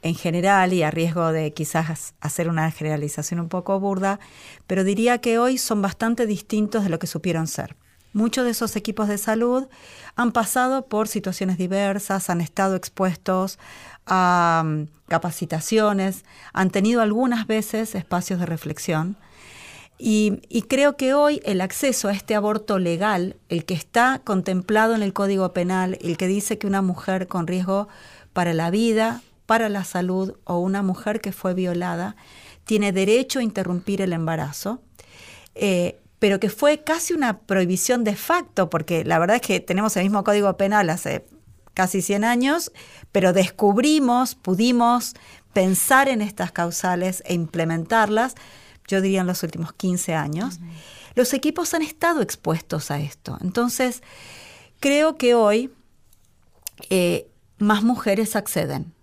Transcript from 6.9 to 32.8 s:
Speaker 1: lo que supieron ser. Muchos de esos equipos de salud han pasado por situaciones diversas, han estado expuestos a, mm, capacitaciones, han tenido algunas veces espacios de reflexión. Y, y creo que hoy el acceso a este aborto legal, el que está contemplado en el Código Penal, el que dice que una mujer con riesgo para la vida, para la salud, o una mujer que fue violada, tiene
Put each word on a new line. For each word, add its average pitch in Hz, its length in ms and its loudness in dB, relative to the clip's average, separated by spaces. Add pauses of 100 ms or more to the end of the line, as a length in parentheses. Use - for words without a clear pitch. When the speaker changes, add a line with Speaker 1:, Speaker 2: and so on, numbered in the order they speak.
Speaker 1:
lo 165 100 -2
que 175 80 -6
supieron 165 400 -2
ser. - 260 -8 (380)
Muchos 226 320 0
de 240 80 0
esos 226 240 -4
equipos 208 320 -4
de 208 100 -2
salud 240 480 0 (480)
han 240 160 2
pasado 254 560 0
por 214 220 -2
situaciones 185 500 -4
diversas, 196 720 -2
han 175 100 0
estado 190 360 0
expuestos 185 840 -2 (480)
a, 180 580 4
mm, 156 180 -2 (260)
capacitaciones, 190 1160 0 (300)
han 185 160 2
tenido 220 320 2
algunas 226 440 0
veces 220 480 -2
espacios 180 460 -4
de 175 60 0
reflexión. 160 720 -4 (840)
Y, 214 500 2
y 220 140 -2
creo 285 340 2
que 262 180 0
hoy 294 300 2
el 190 160 0
acceso 214 480 -2
a 196 40 0
este 202 220 -4
aborto 208 440 0
legal, 180 580 0 (120)
el 170 160 -2
que 185 100 -4
está 247 500 2
contemplado 196 680 2
en 214 80 0
el 196 100 -2
Código 190 400 0
Penal, 185 480 -2
el 170 160 -4
que 185 100 -4
dice 202 320 -2
que 214 80 -6
una 196 160 0
mujer 185 460 -2
con 175 180 -4
riesgo 185 420 -2 (440)
para 170 220 0
la 165 160 0
vida, 226 520 0 (240)
para 226 220 2
la 202 160 -4
salud, 185 600 -2
o 175 140 -2
una 190 240 0
mujer 190 380 -2
que 190 120 -6
fue 185 220 -4
violada, 175 640 -4 (480)
tiene 202 280 2